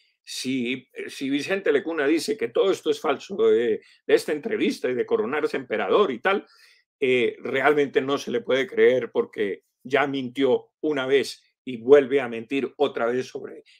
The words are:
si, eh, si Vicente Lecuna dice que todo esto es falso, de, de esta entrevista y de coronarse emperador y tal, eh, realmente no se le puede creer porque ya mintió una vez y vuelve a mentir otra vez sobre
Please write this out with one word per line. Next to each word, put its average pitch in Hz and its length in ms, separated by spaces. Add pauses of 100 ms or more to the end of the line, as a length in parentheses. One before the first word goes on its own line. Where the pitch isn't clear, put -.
(300)
si, 131 640
eh, - 160
si 135 220
Vicente 156 420
Lecuna 143 340
dice 156 300
que - 120
todo 190 220
esto 160 200
es 143 100
falso, 147 340 (140)
de, 110 320 (260)
de 139 80
esta 165 180
entrevista 143 580
y 127 40
de 117 120
coronarse 135 500
emperador 127 560
y 117 80
tal, 196 260 (540)
eh, 127 400
realmente 135 600
no 139 160
se 135 120
le 120 120
puede 131 240
creer 117 440
porque 110 540 (180)
ya 135 240
mintió 127 640 (100)
una 143 240
vez 131 360 (220)
y 127 140
vuelve 135 420
a 123 80
mentir 120 480
otra 139 300
vez 123 220
sobre - 360 (160)